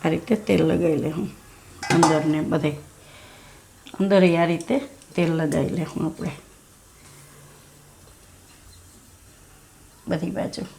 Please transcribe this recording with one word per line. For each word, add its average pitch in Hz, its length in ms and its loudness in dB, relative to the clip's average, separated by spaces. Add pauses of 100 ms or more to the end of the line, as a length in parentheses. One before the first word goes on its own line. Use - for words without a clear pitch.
આ 160 100 0
રીતે 165 240 -2
તેલ 196 340 0
લગાવી 165 340 0
લેવું 160 240 -4 (640)
અંદર 156 280 4 (100)
ને 156 100 0
બધે. 151 300 -2 (1300)
અંદર 196 260 4
આ 170 280 4
રીતે 170 240 -2 (380)
તેલ 170 160 2 (100)
લગાવી 156 380 -2
લેવું - 300 -6
આપણે 160 240 -6 (3750)
બધી 160 300 -4
બાજુ. - 260 -6 (140)